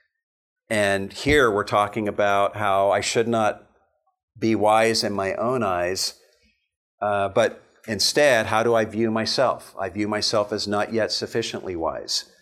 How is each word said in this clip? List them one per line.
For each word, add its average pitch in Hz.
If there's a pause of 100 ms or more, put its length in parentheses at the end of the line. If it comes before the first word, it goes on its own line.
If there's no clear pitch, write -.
(680)
and 98
here 139
we're 101
talking 104
about 101
how 101
I 98
should 113
not 113 (760)
be 110
wise 110
in 107
my 95
own 123
eyes, 92 (880)
uh, 101
but 104 (240)
instead, 113
how 110
do 117
I 110
view 110
myself? 110
I 98
view 104
myself 104
as 101
not 104
yet 107
sufficiently 107
wise. 73 (180)